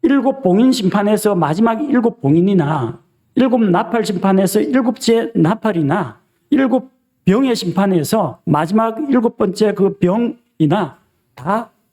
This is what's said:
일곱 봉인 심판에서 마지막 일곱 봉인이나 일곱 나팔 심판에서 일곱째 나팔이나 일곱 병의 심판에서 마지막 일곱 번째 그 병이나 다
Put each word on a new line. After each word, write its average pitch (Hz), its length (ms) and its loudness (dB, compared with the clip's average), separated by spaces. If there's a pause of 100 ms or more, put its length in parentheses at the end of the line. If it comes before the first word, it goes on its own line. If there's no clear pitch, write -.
일곱 269 400 0
봉인 208 300 4
심판에서 208 640 0
마지막 190 540 0
일곱 233 320 0
봉인이나 156 760 0 (360)
일곱 247 280 2
나팔 208 420 0
심판에서 190 560 0
일곱째 226 760 0
나팔이나 170 840 -2 (300)
일곱 254 420 0 (340)
병의 233 300 2
심판에서 185 920 -2
마지막 220 640 -2
일곱 240 280 0
번째 208 360 0
그 196 240 0
병이나 180 1000 -2 (380)
다 202 360 -6 (200)